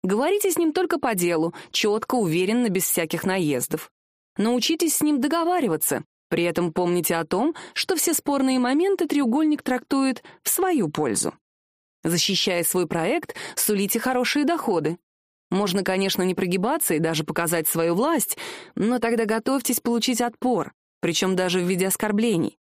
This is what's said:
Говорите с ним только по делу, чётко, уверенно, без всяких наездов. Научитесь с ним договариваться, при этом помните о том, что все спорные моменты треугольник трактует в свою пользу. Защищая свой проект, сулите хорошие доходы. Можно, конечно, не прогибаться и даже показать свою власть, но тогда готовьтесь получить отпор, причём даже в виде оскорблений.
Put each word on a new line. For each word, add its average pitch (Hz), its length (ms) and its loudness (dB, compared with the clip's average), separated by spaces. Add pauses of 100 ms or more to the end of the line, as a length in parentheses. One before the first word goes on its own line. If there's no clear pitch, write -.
Говорите 311 480 0
с - 80 -2
ним 320 160 2
только 359 240 0
по 240 160 0
делу, 175 400 0 (160)
чётко, 220 460 0
уверенно, 208 520 2
без 185 160 0
всяких 165 400 -2
наездов. 156 680 -2 (460)
Научитесь 247 600 0
с - 40 0
ним 294 220 2
договариваться, 302 840 0 (280)
при 170 120 0
этом 175 280 0
помните 175 440 0
о 165 100 -2
том, 247 280 0 (200)
что - 200 -2
все 320 200 0
спорные 262 440 0
моменты 320 480 2
треугольник 294 540 2
трактует 262 640 -2 (180)
в - 60 -6
свою 339 400 0
пользу. 143 460 -2 (680)
Защищая 175 600 0
свой 180 220 0
проект, 175 480 -2 (200)
сулите 202 460 0
хорошие 254 460 0
доходы. 175 500 0 (540)
Можно, 190 340 0
конечно, 190 380 0
не 185 120 2
прогибаться 190 600 0
и 151 60 2
даже 160 240 0
показать 165 440 -2
свою 165 260 0
власть, 269 440 0 (360)
но 240 240 0
тогда 226 280 0
готовьтесь 240 540 0
получить 233 420 0
отпор, 240 500 -2 (300)
причём 185 340 0
даже 180 240 2
в 175 80 0
виде 185 180 0
оскорблений. 208 800 0